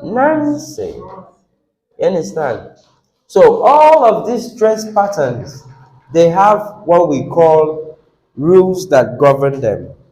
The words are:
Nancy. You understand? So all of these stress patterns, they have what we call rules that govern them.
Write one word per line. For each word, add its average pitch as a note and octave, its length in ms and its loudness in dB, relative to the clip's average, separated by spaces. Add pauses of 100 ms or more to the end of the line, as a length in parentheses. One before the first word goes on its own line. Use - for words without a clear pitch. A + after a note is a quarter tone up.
Nancy. C#4+ 920 -4 (1040)
You - 80 -4
understand? D#3 680 -6 (500)
So - 360 4
all D4+ 420 4
of A3 220 0
these A#3+ 260 -8
stress A3 400 -2
patterns, F3 720 -4 (480)
they E3 160 2
have G3+ 560 0
what E3+ 240 2
we C3+ 200 -4
call D#3 720 0 (380)
rules F#3 540 0
that B2+ 280 0
govern C#3 420 0
them. G2+ 300 -6 (220)